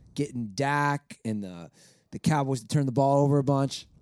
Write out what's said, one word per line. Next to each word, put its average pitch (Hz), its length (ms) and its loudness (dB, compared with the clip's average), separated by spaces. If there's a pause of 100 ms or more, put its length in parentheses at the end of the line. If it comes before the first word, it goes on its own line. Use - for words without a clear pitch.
(140)
getting 120 420 -6
Dak 143 680 0
and 107 200 -4
the, 85 260 -14 (420)
the - 80 -12
Cowboys 135 400 0
to - 80 -20
turn 147 180 0
the 131 60 -2
ball 139 320 4
over 143 140 4
a 139 60 2
bunch. 139 420 0 (160)